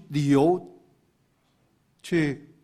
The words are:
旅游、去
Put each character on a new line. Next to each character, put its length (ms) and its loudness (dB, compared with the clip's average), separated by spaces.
旅 180 -2
游、 360 2
去 440 -4